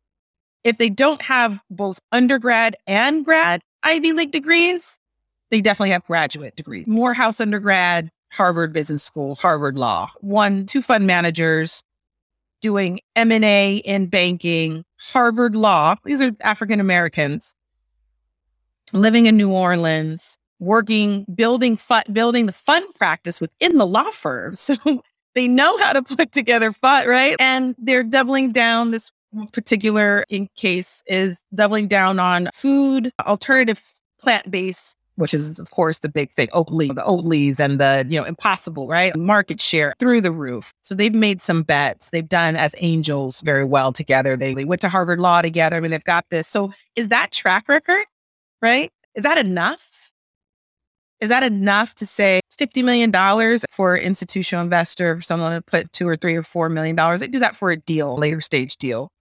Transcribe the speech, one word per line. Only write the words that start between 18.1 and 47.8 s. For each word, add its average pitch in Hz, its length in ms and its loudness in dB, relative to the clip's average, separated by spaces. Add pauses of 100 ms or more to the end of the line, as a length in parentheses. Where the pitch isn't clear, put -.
living 220 320 4
in 220 120 6
New 202 140 4
Orleans, 165 840 -2 (220)
working, 208 760 0
building 226 420 2
fu-, 226 260 0 (100)
building 233 340 0
the 190 80 -4
fund 339 320 0 (100)
practice 170 460 -4
within 330 360 0
the 220 80 4
law 226 260 0
firm. 131 440 -8
<laughs> - 0 -
So - 200 -2 (580)
they 247 140 0
know 277 300 4
how - 160 0
to 269 80 0
put 277 320 -2
together 226 400 0
fund, 269 340 2
right? 254 320 4
And 262 380 0
they're 254 260 0
doubling 262 480 2
down. 233 400 2
This 226 200 -6 (420)
particular 208 720 0
in 202 300 -6
case 185 500 -4
is 190 340 -2 (140)
doubling 208 320 2
down 190 320 2
on 180 340 0
food, 269 580 0 (140)
alternative 226 560 0 (380)
plant-based, 185 800 -4 (180)
which 165 180 -2
is, 151 240 -6
of - 140 -20
course, 160 280 -2
the 151 100 -8
big 147 220 -4
thing, 123 180 -2
Oatly, 160 400 -2
the 127 140 -8
Oatly's 151 580 0
and 139 180 0
the, 135 300 2
you 156 100 -2
know, - 60 -4
Impossible, 165 600 -6
right? 170 280 0
Market 185 460 0
share 151 380 0
through 240 200 4
the 180 140 0
roof. 123 480 -10
So - 140 -10
they've 214 200 0
made 208 260 0
some 165 220 0
bets. 143 460 -2
They've 165 180 -4
done 165 300 0
as 151 220 -2
angels 151 600 -2
very 143 240 0
well 131 300 2
together. 131 420 0
They, 131 180 -4
they 135 120 -6
went 175 160 -2
to 196 80 0
Harvard 175 300 0
Law 175 220 4
together. 165 360 0
I - 20 -4
mean, 165 120 -4
they've 156 120 -4
got 175 260 0
this. 165 160 -4
So 196 280 -4 (240)
is 233 100 -4
that 226 240 0
track 196 380 0
record, 349 340 2 (580)